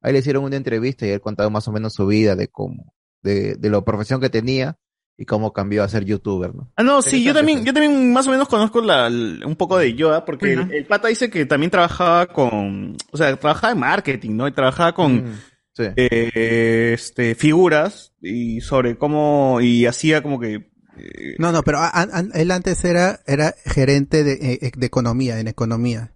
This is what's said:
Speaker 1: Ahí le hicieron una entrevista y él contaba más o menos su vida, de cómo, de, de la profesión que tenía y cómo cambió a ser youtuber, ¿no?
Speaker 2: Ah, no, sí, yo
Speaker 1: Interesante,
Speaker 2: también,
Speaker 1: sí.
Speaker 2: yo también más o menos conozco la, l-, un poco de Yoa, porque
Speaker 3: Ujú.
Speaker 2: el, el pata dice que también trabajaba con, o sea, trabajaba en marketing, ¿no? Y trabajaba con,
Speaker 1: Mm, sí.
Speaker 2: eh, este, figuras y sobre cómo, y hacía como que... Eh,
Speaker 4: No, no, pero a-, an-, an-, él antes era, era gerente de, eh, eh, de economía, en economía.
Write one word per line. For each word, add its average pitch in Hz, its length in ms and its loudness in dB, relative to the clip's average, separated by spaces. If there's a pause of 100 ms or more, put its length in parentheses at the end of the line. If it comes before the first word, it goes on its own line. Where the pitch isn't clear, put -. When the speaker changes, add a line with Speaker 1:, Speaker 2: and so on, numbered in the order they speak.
Speaker 1:
Ahí 143 100 -2
le 139 80 2
hicieron 135 240 -2
una 139 140 -6
entrevista 123 480 -4
y 101 60 0
él 101 100 -4
contaba 107 280 -2
más 107 200 -4
o - 20 -6
menos 107 220 -6
su 98 120 0
vida, 104 300 4
de - 140 -4
cómo, - 440 -12 (280)
de, 101 340 -2
de 107 140 -2
la 104 160 2
profesión 110 340 -2
que 131 100 0
tenía 131 480 -2 (400)
y - 80 -14
cómo 107 280 -2
cambió 101 300 -2
a 98 40 0
ser 104 160 -2
youtuber, 95 500 -4
¿no? - 220 -16
Speaker 2:
Ah, 214 80 0
no, 269 180 4
sí, 262 220 0
yo 262 60 2
Speaker 1:
Interesante, 294 100 4
Speaker 2:
también, 302 200 2
Speaker 1:
sí. 220 60 -4
Speaker 2:
yo 262 80 0
también 285 380 4
más 262 160 2
o 269 40 0
menos 262 180 0
conozco 220 320 2
la, 147 260 2
l-, 113 380 -4
un 151 100 -4
poco 185 220 0
de 131 160 2
Yoa, 156 320 2
porque 143 320 -2
Speaker 3:
Ujú. 127 140 -2
Speaker 2:
el, - 20 -8
el 147 140 -4
pata - 200 0
dice 233 220 0
que 156 160 -2
también 147 260 0
trabajaba 175 540 2
con, 101 720 -2 (140)
o - 60 -14
sea, 143 200 2
trabajaba 156 340 0
en 196 80 -2
marketing, 135 560 -2
¿no? 123 120 -2
Y 139 40 -4
trabajaba 151 420 0
con, 147 300 2
Speaker 1:
Mm, 110 160 -12 (320)
sí. 120 120 -6 (120)
Speaker 2:
eh, 117 1000 2
este, 117 400 -2
figuras 160 840 2
y 113 400 -6
sobre 123 360 0
cómo, 147 640 2
y 120 240 4
hacía 151 360 2
como 143 180 -6
que... 107 160 -6 (420)
Eh, - 400 -14
Speaker 4:
No, 170 160 0
no, 160 100 2
pero 147 160 0
a-, 165 100 0
an-, 175 220 0
an-, 180 220 -4
él 175 180 2
antes 180 320 -2
era, 180 420 2
era 147 300 0 (100)
gerente 139 580 2
de, 139 100 2
eh, 131 300 -2
eh, 123 120 -4
de 127 100 -2
economía, 120 540 -2
en 110 80 -4
economía. 113 680 -4